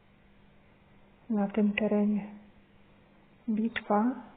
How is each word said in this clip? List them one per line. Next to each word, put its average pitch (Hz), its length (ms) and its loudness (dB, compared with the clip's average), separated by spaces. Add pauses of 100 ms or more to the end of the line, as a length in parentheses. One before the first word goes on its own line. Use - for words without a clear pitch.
(1300)
na 202 180 0
tym 208 240 2
terenie. 208 540 0 (1200)
Bitwa, 214 560 0 (320)